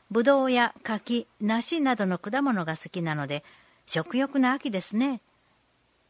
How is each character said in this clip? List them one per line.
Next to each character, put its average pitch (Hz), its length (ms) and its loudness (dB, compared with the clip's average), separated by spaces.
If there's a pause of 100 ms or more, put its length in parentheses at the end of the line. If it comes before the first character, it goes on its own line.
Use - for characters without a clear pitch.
(120)
ぶ 220 140 2
ど 269 180 6
う 262 80 0
や 240 220 2 (100)
柿、 226 440 -4 (120)
梨 226 400 0
な 262 160 2
ど 214 100 0
の 185 120 0
果 247 240 -4
物 226 240 0
が 160 100 -4
好 - 140 -12
き 180 120 -6
な 160 140 -2
の 147 100 -4
で、 143 200 -6 (400)
食 170 320 -4
欲 277 240 0
の 247 100 4
秋 277 180 -4
で 190 120 -4
す - 160 -6
ね。 262 240 0 (880)